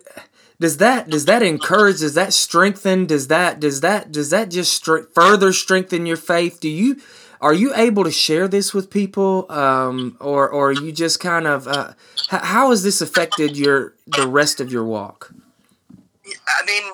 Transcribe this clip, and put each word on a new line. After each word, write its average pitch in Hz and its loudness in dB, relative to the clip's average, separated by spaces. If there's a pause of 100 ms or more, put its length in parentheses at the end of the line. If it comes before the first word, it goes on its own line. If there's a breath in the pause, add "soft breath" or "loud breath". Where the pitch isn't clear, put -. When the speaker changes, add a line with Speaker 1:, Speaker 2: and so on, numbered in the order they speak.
(600 loud breath)
Speaker 1:
does 160 -2
that, 226 2
does 147 -2
that 220 4
encourage, 185 2
does 147 -4
that 196 2
strengthen, 185 0
does 147 0
that, 165 2
does 143 -2
that, 185 -2
does 147 -4
that 202 0
just 175 -4
stre-, 160 -2
further 190 6
strengthen 185 -2
your 165 -2
faith? 170 -2
Do 160 -6
you, 226 -2 (420 loud breath)
are 147 4
you 233 2
able 220 2
to 160 -2
share 160 0
this 196 -2
with 190 -4
people, 196 -2
um, 131 -2
or, 139 0
or 143 0
are - 2
you 147 -4
just 160 -2
kind 170 -2
of, 139 -2
uh, 139 -6 (380 loud breath)
h-, 190 -4
how 233 2
has 220 2
this 196 -2
affected 156 -2
your, 139 0 (140)
the 139 -2
rest 143 0
of 127 -8
your 120 -4
walk? 104 -10 (920)
Speaker 2:
I - -6
mean, 208 -2 (120)